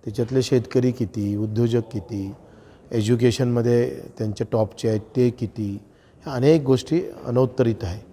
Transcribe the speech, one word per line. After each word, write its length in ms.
त्याच्यातले 360
शेतकरी 500
किती, 440
उद्योजक 460
किती, 420
एज्युकेशनमध्ये 1080
त्यांचे 340
टॉपचे 380
आहेत 120
ते 140
किती, 500
ह्या 100
अनेक 280
गोष्टी 500
अनौत्तरित 580
आहे. 160